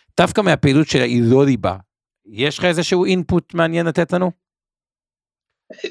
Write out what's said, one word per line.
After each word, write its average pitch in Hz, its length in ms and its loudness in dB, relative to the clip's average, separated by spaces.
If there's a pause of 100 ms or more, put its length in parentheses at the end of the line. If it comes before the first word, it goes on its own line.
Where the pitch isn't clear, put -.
(200)
דווקא 180 220 0
מהפעילות 151 460 2
שלה 131 160 0
היא 120 200 0
לא 127 220 4
ליבה. 98 300 0 (500)
יש 120 340 -6
לך 185 60 -2
איזשהו 180 400 0
אינפוט 185 480 -2
מעניין 165 320 -2
לתת 165 280 -2
לנו? 180 180 -2 (1600)